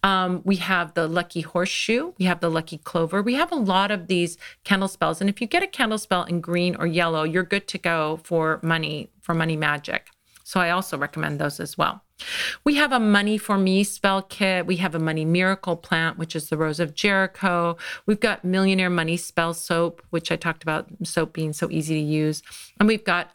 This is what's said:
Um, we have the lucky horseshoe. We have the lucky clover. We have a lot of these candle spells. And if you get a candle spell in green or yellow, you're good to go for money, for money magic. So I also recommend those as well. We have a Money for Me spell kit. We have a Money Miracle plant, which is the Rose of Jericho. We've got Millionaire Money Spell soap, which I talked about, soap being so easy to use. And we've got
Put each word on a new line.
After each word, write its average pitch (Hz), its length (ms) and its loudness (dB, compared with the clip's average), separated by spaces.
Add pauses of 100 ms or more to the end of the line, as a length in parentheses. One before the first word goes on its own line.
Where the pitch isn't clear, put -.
Um, 185 400 0
we 190 140 2
have 170 360 -2
the 165 140 0
lucky 170 320 -4
horseshoe. 220 800 -2
We 185 60 2
have 175 160 2
the 170 80 2
lucky 160 300 -4
clover. 170 420 -2
We 240 140 0
have 339 180 0
a - 20 -2
lot 196 340 2
of 185 180 -4
these 175 300 0 (280)
candle 196 240 2
spells. 160 320 -2
And 202 80 2
if 202 100 -4
you 240 80 -4
get 349 160 2
a 392 40 -4
candle 220 300 -2
spell 180 280 -2
in 170 160 -2
green 175 340 0
or - 100 -4
yellow, 165 380 0
you're 165 200 0
good 196 260 -2
to - 80 -8
go 160 480 -2
for 160 360 0
money, 160 480 -2 (120)
for - 120 -4
money 160 220 0
magic. 151 540 -2 (340)
So - 160 0
I 170 120 4
also 180 260 -2
recommend 147 420 -4
those 147 220 -4
as 151 160 -8
well. - 260 0 (600)
We 294 140 4
have 285 140 2
a 254 80 4
Money 208 380 4
for 202 220 0
Me 190 240 4
spell 196 400 0
kit. 190 420 0
We 180 120 0
have 170 180 -2
a 165 40 0
Money 160 240 0
Miracle 180 520 2
plant, 165 420 -2
which 165 180 -6
is 156 140 -6
the 156 80 0
Rose 156 220 0
of 156 160 -2
Jericho. 185 840 2 (300)
We've 208 120 2
got 214 240 0
Millionaire 190 460 2
Money 170 280 0
Spell 170 360 -2
soap, 170 560 -2
which 165 220 -2
I 165 40 2
talked 165 280 -4
about, 160 240 -2 (160)
soap 160 280 -2
being 156 220 -4
so 170 160 -2
easy 156 240 -2
to 156 80 0
use. 151 400 0 (380)
And 208 80 6
we've 220 160 2
got 175 320 -2